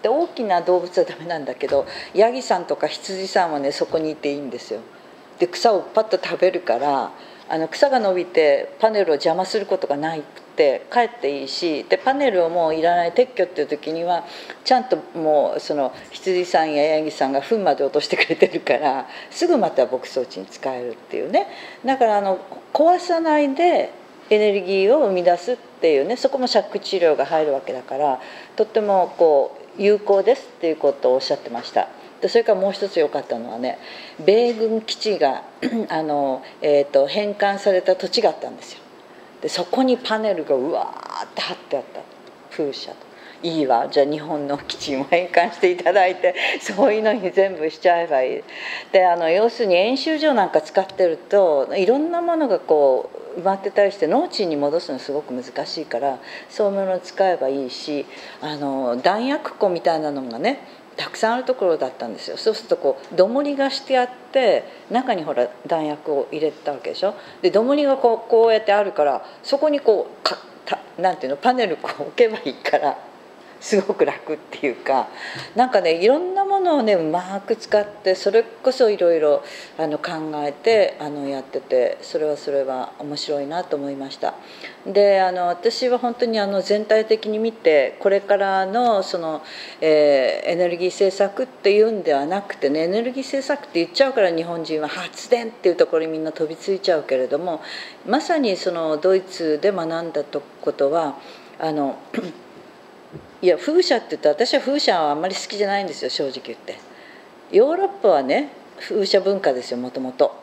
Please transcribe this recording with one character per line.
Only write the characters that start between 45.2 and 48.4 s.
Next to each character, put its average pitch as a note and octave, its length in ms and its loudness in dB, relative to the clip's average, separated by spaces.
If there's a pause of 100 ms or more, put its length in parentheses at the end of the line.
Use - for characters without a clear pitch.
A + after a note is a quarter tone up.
還 F3+ 240 2
し - 80 -14
て F#3 100 6
い F3+ 60 2
た F3 160 2
だ F#3 160 4
い F#3 80 0
て、 F3+ 180 2 (280)
そ G#3+ 260 0
う G#3+ 60 4
い A3 60 0
う G#3+ 40 -2
の G#3+ 80 4
に F#3 180 -2
全 F#3+ 280 2
部 D#3 120 -2
し - 80 -12
ち F#3 120 2
ゃ E3+ 120 4
え E3+ 60 -2
ば C#3 160 2
い B2+ 140 -2
い。 - 60 -10 (500)